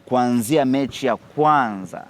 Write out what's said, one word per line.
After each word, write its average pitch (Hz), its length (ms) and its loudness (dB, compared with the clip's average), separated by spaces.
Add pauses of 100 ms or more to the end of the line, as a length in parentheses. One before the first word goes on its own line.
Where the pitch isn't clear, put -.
kuanzia 123 600 0
mechi 135 400 -2
ya 117 120 0
kwanza 127 920 -2